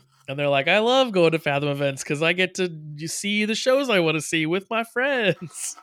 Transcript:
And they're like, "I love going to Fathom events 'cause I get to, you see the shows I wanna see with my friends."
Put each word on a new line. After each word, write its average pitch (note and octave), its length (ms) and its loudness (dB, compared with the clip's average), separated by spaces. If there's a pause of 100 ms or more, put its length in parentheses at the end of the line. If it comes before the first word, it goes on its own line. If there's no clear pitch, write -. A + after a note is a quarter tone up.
(280)
And C#3 100 -8
they're C#3+ 100 0
like, C#3 200 2
"I F#3+ 120 4
love B3 320 2
going E3+ 200 4
to E3 60 0
Fathom C#3+ 300 -2
events C#3 360 -2
'cause D3+ 180 -2
I E3 100 2
get F3+ 220 0
to, F#3 160 -2 (260)
you D#3 120 -10
see G#3 360 -2
the G#3+ 100 -2
shows C4 360 2
I G3 100 4
wanna D#3+ 200 2
see D#3+ 260 -2
with F#3 240 -2
my A3+ 140 -2
friends." A#3+ 1000 -2